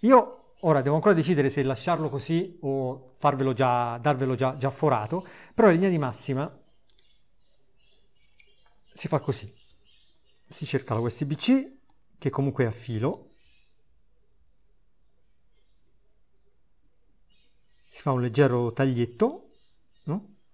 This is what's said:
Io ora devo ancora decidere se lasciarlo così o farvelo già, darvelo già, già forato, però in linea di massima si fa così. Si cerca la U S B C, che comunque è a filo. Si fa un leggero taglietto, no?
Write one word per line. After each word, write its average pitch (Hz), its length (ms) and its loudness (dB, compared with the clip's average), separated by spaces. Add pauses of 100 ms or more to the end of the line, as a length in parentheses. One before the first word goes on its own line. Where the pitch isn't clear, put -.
Io - 600 4
ora 147 220 2
devo 143 120 2
ancora 190 200 4
decidere 147 340 2
se 139 140 -2
lasciarlo 151 480 -2
così 165 500 -4
o 135 560 -6
farvelo 135 380 0
già, 120 420 0
darvelo 131 380 0
già, 127 240 -2
già 131 100 -2
forato, 135 580 -2 (280)
però - 140 6
in 170 80 6
linea 190 120 2
di 180 80 2
massima 139 580 -6 (2500)
si - 160 -10
fa 151 120 0
così. - 300 -6 (960)
Si - 200 -12
cerca - 260 -4
la 110 80 0
U 120 80 -2
S 120 160 -4
B 143 100 -4
C, 262 440 0 (400)
che 139 100 -4
comunque 135 360 0
è - 20 0
a 110 60 -4
filo. - 640 -6 (4000)
Si - 140 -20
fa 151 80 -2
un 127 100 0
leggero 123 540 2
taglietto, 135 800 -2 (520)
no? 175 300 -8 (200)